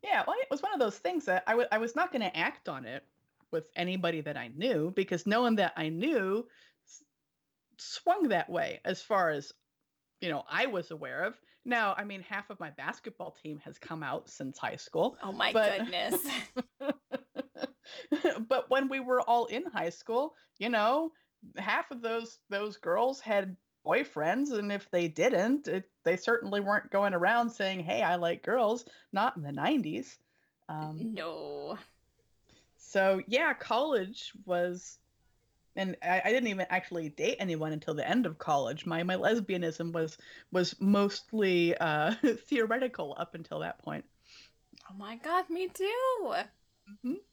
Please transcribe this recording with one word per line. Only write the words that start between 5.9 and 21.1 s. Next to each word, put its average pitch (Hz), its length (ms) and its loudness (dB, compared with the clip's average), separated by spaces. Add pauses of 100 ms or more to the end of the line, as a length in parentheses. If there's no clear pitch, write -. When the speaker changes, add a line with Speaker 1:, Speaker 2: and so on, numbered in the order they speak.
Speaker 1:
s-, - 160 -20 (760)
swung 349 500 0
that 175 220 2
way 170 340 -2
as 180 180 -4
far 185 280 2
as, 143 220 -4 (680)
you 180 80 -4
know, 147 200 -2
I 202 180 2
was 196 240 -4
aware 147 340 -6
of. 226 100 -4 (300)
Now, 226 320 2
I 202 80 -6
mean, 196 180 -10
half 208 280 -10
of 196 100 -12
my 165 100 -8
basketball 160 720 -10
team 151 220 -10
has 160 140 -16
come 160 240 -10
out 139 260 -6
since 135 300 -10
high - 180 -6
school, 190 460 -2
Speaker 2:
Oh 196 100 -6
my 220 200 0
Speaker 1:
but 208 260 2
Speaker 2:
goodness. - 380 -2 (640)
Speaker 1:
<laughs> - 1700 -4
but 262 220 2
when 269 200 4
we 269 100 -2
were 254 220 2
all 233 240 4
in 247 180 -4
high 190 260 -2
school, 254 440 -2 (240)
you 208 100 -4
know, 247 440 2 (440)